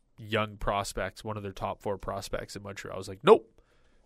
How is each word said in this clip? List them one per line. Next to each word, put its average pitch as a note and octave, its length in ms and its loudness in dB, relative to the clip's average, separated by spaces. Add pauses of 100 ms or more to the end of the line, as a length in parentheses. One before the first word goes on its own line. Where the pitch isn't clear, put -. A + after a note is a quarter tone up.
(180)
young G#2+ 380 -2
prospects, G2+ 680 -2
one G#2+ 120 -6
of G#2 80 -8
their G2 80 -6
top G2 300 -6
four G2+ 160 -2
prospects G2 580 -6
in G2+ 80 -12
Montreal. G2 320 -10
I - 20 -8
was G2 120 -8
like, F#2+ 140 -12
"Nope, - 380 8 (440)